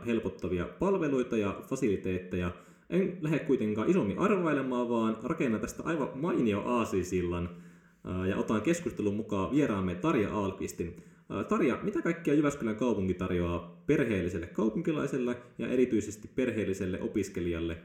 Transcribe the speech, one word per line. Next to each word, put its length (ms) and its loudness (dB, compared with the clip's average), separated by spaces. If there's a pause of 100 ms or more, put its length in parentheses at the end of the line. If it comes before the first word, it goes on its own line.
helpottavia 640 -2 (100)
palveluita 580 0
ja 320 0
fasiliteetteja. 840 -2 (380)
En 300 0
lähde 180 0
kuitenkaan 520 2
isommin 280 2
arvailemaan, 680 2
vaan 340 0
rakennan 380 0
tästä 220 -6
aivan 320 -2
mainio 460 2
aasisillan, 880 0 (600)
äh, 200 0
ja 80 2
otan 260 0
keskustelun 520 0
mukaan 360 -2
vieraamme 440 2
Tarja 440 2
Alkvistin. 580 -4 (340)
Äh, 160 -2
Tarja, 360 2
mitä 200 -2
kaikkea 320 0
Jyväskylän 420 2
kaupunki 380 2
tarjoaa 720 -2
perheelliselle 600 2
kaupunkilaiselle 920 0 (220)
ja 100 -4
erityisesti 640 2
perheelliselle 640 -2
opiskelijalle, 840 -2